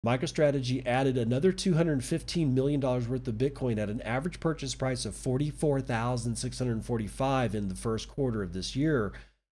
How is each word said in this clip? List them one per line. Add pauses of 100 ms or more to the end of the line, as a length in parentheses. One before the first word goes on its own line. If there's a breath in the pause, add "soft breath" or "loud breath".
MicroStrategy
added
another
two
hundred
fifteen
million
dollars
worth
of
Bitcoin
at
an
average
purchase
price
of
forty-four
thousand
six
hundred
forty-five
in
the
first
quarter
of
this
year, (420 loud breath)